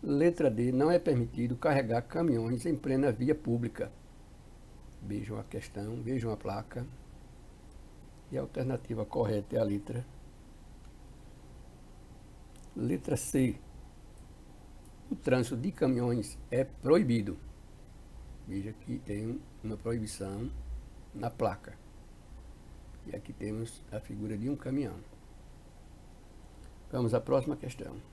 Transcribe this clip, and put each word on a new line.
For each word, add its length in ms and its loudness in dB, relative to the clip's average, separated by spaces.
Letra 480 6
D, 220 4
não 180 8
é 80 8
permitido 580 4
carregar 460 6
caminhões 640 2
em 100 4
plena 360 6
via 220 6
pública. 580 0
Vejam 360 -2
a 60 -6
questão, 580 -6
vejam 300 0
a 40 0
placa. 480 -4
E 60 0
a 20 0
alternativa 640 -2
correta 520 2
é 40 6
a 40 6
letra, 400 0
letra 400 0
C. 400 4
O 60 2
trânsito 400 4
de 160 0
caminhões 680 4
é 140 6
proibido. 720 6
Veja 260 -4
que 260 -6
tem 420 -2
uma 120 -2
proibição 720 -2
na 140 -2
placa. 480 0
E 100 -6
aqui 160 -8
temos 580 -4
a 80 -4
figura 400 -4
de 100 0
um 80 2
caminhão. 400 0
Vamos 240 4
à 60 8
próxima 360 4
questão. 400 -6